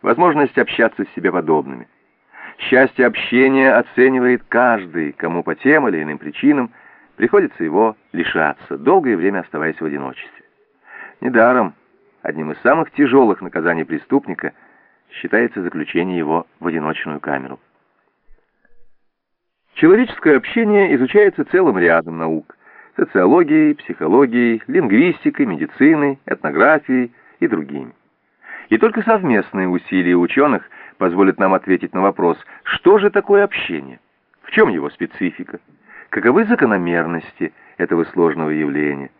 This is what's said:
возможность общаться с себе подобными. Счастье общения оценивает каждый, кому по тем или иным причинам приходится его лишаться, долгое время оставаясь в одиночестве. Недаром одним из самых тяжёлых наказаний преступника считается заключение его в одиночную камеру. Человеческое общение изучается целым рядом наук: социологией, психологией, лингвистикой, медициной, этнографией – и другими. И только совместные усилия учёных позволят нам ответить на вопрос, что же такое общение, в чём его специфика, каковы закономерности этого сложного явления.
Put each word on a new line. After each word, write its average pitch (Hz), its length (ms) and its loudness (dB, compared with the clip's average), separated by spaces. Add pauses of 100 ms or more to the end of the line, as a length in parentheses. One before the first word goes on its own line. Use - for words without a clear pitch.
возможность 147 560 0
общаться 113 480 -2
с - 100 -20
себе 87 160 -2
подобными. 76 560 -4 (720)
Счастье 127 480 2
общения 131 680 2
оценивает 123 800 2
каждый, 92 640 -2
кому 85 280 -6
по 80 140 -6
тем 143 320 0
или 80 160 -4
иным 76 140 -10
причинам 123 540 -2 (440)
приходится - 480 0
его 101 320 0 (160)
лишаться, 78 680 -4
долгое 135 380 2
время 95 240 -2
оставаясь 78 400 -6
в 82 60 -8
одиночестве. 69 580 -10 (760)
Недаром 120 520 2 (480)
одним 78 300 -8
из - 80 -12
самых 151 320 0
тяжёлых 127 500 2
наказаний 82 440 -4
преступника 80 680 -6 (580)
считается 107 520 -4
заключение 87 560 -4
его 82 280 -4 (140)
в 82 80 -6
одиночную 78 540 -6
камеру. 67 380 -8 (2250)
Человеческое 180 600 4
общение 202 600 2
изучается 156 500 2
целым 170 320 2
рядом 82 400 0
наук: 80 400 -6 (400)
социологией, 147 800 2
психологией, 117 920 0
лингвистикой, 147 800 0
медициной, 139 800 0
этнографией – 127 880 0 (260)
и - 80 -2
другими. 71 460 -6 (760)
И - 80 2
только 220 240 0
совместные 131 680 0
усилия 90 480 0
учёных 101 540 0 (300)
позволят 92 400 0
нам 95 160 2
ответить 92 380 -2
на 92 80 -4
вопрос, 95 360 0 (260)
что - 360 2
же 196 100 2
такое 202 340 2
общение, 67 560 -8 (440)
в - 80 -18
чём 214 180 4
его 73 220 -6
специфика, - 680 -8 (500)
каковы 135 360 2
закономерности 85 1080 -2 (240)
этого 85 260 -2
сложного 80 480 -2
явления. 73 580 -4 (100)